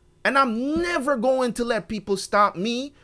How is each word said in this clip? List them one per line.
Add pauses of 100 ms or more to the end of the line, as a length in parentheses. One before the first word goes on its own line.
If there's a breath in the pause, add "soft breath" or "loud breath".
(240)
And
I'm
never
going
to
let
people
stop
me (100)